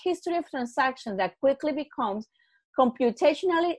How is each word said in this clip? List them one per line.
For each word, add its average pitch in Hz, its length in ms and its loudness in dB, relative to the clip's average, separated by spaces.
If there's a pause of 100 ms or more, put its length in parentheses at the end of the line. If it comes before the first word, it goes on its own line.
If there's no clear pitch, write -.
history 349 320 -4
of 339 140 -4
transactions 254 680 -4
that 185 220 -2
quickly 277 320 0
becomes 240 560 -6 (520)
computationally 302 1000 2